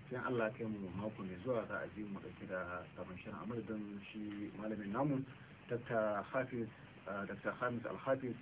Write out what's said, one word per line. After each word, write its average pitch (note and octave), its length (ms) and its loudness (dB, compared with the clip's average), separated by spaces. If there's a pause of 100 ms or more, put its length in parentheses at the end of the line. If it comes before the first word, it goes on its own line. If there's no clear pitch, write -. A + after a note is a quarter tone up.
Sai B2 180 -4
Allah B2 240 6
ya A2 80 4
kai A#2 120 -2
mu G#2 280 0
mako G#2 320 -2
mai F#2 140 -2
zuwa A2+ 280 4
za F#2+ 140 0
a F#2 80 -2
ji G2 160 -4
mu G2 160 -4
ɗauke - 260 -8
da F2+ 440 -2
sabon F#2 260 -6
shirin. G#2 160 -6
A F2 120 -6
madadin G#2+ 600 -2
shi G#2 480 -4
malamin G2+ 400 -2
namu, C3+ 320 4 (380)
Doctor A2 680 4
Hafiz, B2 380 2 (420)
ah, G2 160 0
Doctor G2+ 320 0
Hamis A#2+ 280 2
Al-Hafiz B2+ 560 2